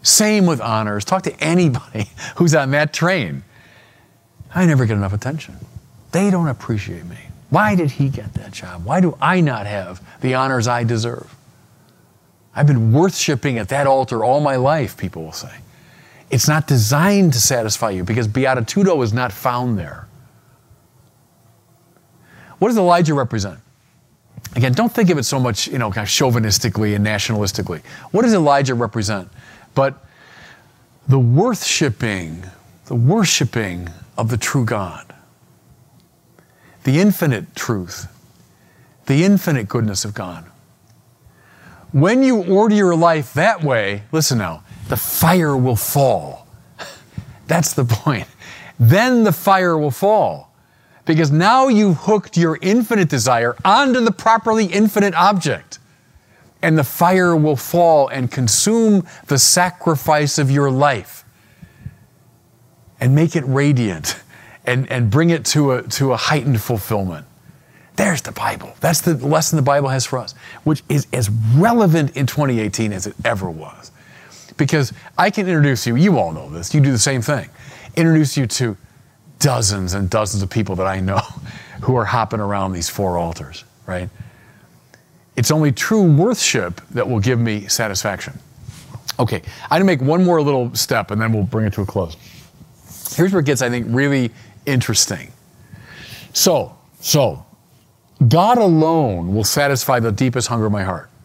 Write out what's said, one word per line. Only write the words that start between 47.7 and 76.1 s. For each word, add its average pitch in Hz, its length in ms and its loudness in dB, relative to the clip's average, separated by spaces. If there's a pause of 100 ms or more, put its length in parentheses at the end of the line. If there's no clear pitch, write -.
the 135 120 0
point. 117 420 -2 (520)
Then 220 440 6
the 208 80 4
fire 185 460 2
will 151 140 0
fall. 175 600 0 (540)
Because 156 260 2
now 220 360 4
you've 208 300 4
hooked - 400 0
your 160 240 2
infinite 208 480 2
desire 120 460 0 (100)
onto 254 340 4
the 226 120 2
properly 220 540 2
infinite 202 500 2
object. 170 640 0 (840)
And 160 160 2
the 147 60 2
fire 180 520 2
will 151 200 2
fall 160 520 2
and 127 240 -4
consume 202 760 2 (200)
the 139 120 2
sacrifice 156 960 2
of 139 140 2
your 143 180 2
life 131 560 0 (1700)
and 127 160 4
make 160 200 2
it 156 100 -2
radiant 127 760 0 (440)
and, 127 260 -2
and 120 180 0
bring 160 220 4
it 151 140 -2
to 143 260 2
a, 123 120 -2
to 131 300 -2
a 113 40 -2
heightened 123 440 0
fulfillment. 95 640 -4 (720)
There's 190 260 -2
the 110 100 -14
Bible. - 480 -8
That's 156 220 0
the 170 140 0
lesson 147 400 0
the 147 80 2
Bible 139 260 2
has 131 160 -2
for 127 140 -6
us, - 140 -12 (300)
which 151 240 0
is 143 240 -2
as 117 180 -2 (260)
relevant 175 600 4
in 139 120 -2
twenty 135 320 -2
eighteen 107 340 -4
as 95 140 -8
it - 80 -14 (100)
ever 98 240 -2
was. 78 420 -16 (640)
Because 143 360 0 (240)
I 190 140 2
can 196 160 -2
introduce 143 400 2
you, 117 80 0
you 160 240 4